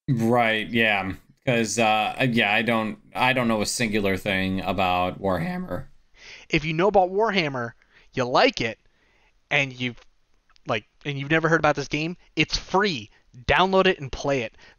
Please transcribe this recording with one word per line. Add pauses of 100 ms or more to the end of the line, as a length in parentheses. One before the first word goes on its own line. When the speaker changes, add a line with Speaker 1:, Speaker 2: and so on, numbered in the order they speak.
Speaker 1:
Right,
yeah. (340)
'Cause,
uh,
yeah,
I
don't, (140)
I
don't
know
a
singular
thing
about
Warhammer. (600)
Speaker 2:
If
you
know
about
Warhammer, (400)
you
like
it, (680)
and
you've, (720)
like, (200)
and
you've
never
heard
about
this
game, (180)
it's
free. (360)
Download
it
and
play
it. (200)